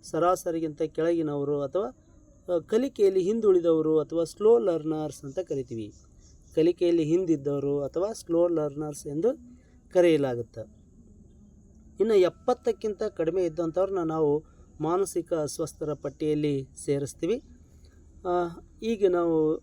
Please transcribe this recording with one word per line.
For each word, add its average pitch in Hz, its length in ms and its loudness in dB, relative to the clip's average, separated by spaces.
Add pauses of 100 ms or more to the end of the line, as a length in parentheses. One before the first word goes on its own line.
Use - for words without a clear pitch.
ಸರಾಸರಿಗಿಂತ 165 760 -2
ಕೆಳಗಿನವರು 147 800 -2
ಅಥವಾ, 175 240 -4 (720)
ಆ, 165 40 2
ಕಲಿಕೆಯಲ್ಲಿ 202 640 0
ಹಿಂದುಳಿದವರು 170 760 4
ಅಥವಾ 165 240 -2
ಸ್ಲೋ 220 360 4
ಲರ್ನರ್ಸ್ 156 640 -4
ಅಂತ 139 160 -8
ಕರಿತೀವಿ, 123 540 -8 (640)
ಕಲಿಕೆಯಲ್ಲಿ 170 480 2
ಹಿಂದಿದ್ದವರು 143 800 0
ಅಥವಾ 175 300 -4
ಸ್ಲೋ 170 340 0
ಲರ್ನರ್ಸ್ 151 600 -4
ಎಂದು 170 300 -2 (560)
ಕರೆಯಲಾಗುತ್ತೆ. 139 840 2 (1200)
ಇನ್ನು 220 160 2
ಎಪ್ಪತ್ತಕ್ಕಿಂತ 208 880 0
ಕಡಿಮೆ 180 420 -2
ಇದ್ದಂಥವ್ರನ್ನ 175 540 -2
ನಾವು 156 440 0 (360)
ಮಾನಸಿಕ 175 540 -2
ಅಸ್ವಸ್ಥರ 151 600 -6
ಪಟ್ಟಿಯಲ್ಲಿ 147 840 -4
ಸೇರಿಸ್ತೀವಿ. 147 680 -4 (840)
ಆ, 175 200 0 (360)
ಈಗ 220 260 0
ನಾವು 165 540 2